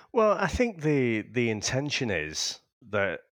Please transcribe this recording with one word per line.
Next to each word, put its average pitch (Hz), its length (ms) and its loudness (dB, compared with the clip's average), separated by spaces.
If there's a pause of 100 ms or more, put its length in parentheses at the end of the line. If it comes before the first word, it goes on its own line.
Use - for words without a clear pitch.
(120)
Well, 220 280 4
I 196 80 0
think 226 340 -2
the, 131 400 2 (100)
the 117 200 2
intention 127 580 -2
is 78 500 -4 (300)
that, 98 300 -2 (160)